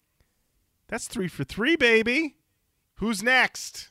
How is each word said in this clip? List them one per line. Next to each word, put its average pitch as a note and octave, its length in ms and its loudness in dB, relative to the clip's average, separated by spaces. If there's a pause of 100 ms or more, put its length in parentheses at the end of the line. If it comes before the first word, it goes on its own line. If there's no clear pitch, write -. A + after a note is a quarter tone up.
(880)
That's A3+ 200 -10
three F3+ 220 -6
for - 140 -8
three, B3+ 340 0
baby. A#3+ 580 2 (600)
Who's G#3 280 -4
next? - 680 0